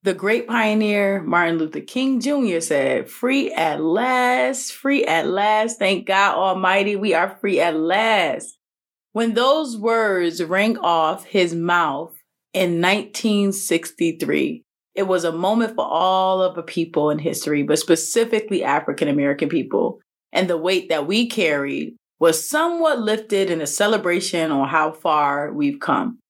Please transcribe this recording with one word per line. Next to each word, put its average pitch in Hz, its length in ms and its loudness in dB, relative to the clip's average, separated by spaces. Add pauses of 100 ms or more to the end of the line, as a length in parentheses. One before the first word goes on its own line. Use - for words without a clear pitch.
The 190 100 0
great 214 340 -2
pioneer 214 760 0
Martin 170 340 0
Luther 156 240 -4
King 262 400 -2
Junior 240 400 0
said, 135 480 0
"Free 269 420 -2
at 151 300 -2
last, 254 880 0
free 277 320 0
at 160 240 0
last. 214 520 0
Thank 190 260 0
God 196 300 2
Almighty, 190 600 2
we 196 180 0
are 185 280 0
free 190 180 0
at 147 160 2
last." 170 800 0 (560)
When 226 200 0
those 254 440 2
words 196 640 0
rang 196 360 0
off 170 480 0
his 175 280 0
mouth 165 600 0 (380)
in 175 260 0
nineteen 202 720 0
sixty-three, 165 1120 -2 (300)
it 190 140 -2
was 185 160 0
a 170 80 0
moment 214 420 0
for - 120 -2
all 190 540 2
of 185 160 0
the 170 60 -8
people 165 480 -2
in 147 80 0
history, 147 460 -2
but 151 160 2
specifically 214 840 0
African 147 440 -2
American 139 420 0
people. - 500 -2 (320)
And 185 160 0
the 175 80 0
weight 180 340 0
that 151 180 0
we 226 200 2
carried 147 680 -2 (240)
was 160 280 2
somewhat 320 520 0
lifted 208 500 0
in 165 100 -2
a 151 60 -4
celebration 180 840 0
on 135 180 0
how 160 220 0
far 147 600 0
we've 143 280 -2
come. - 400 -2 (100)